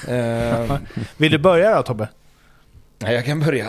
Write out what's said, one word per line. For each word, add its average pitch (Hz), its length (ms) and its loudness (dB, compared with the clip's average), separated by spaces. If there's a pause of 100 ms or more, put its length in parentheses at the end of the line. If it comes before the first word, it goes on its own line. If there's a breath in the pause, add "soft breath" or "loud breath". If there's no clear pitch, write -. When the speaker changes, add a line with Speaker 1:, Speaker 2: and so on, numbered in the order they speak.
Speaker 1:
Mm. 117 640 -2
Speaker 2:
Eh. 139 60 -2 (200)
Speaker 1:
<laughs> 113 200 -10
Vill 151 160 2
du 156 60 4
börja 185 380 4
då, 135 60 2
Tobbe? 110 260 -4 (880 soft breath)
Speaker 2:
Nej, 104 160 -2
jag 117 100 0
kan 147 160 -2
börja. 139 280 0